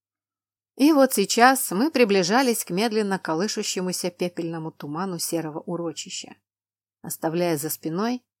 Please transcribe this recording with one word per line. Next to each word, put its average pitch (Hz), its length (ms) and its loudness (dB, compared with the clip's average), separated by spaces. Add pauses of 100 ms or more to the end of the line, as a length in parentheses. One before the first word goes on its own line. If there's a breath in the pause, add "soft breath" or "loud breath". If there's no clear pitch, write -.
(760)
И 285 160 6
вот 269 220 6
сейчас 233 580 4
мы 233 200 2
приближались 220 760 2
к - 60 -8
медленно 202 480 0
колышущемуся 185 880 -4
пепельному 165 640 -6
туману 165 480 -8
серого 156 400 -6
урочища, - 760 -8 (680)
оставляя 170 540 -2
за 151 120 -6
спиной 208 540 -4 (180)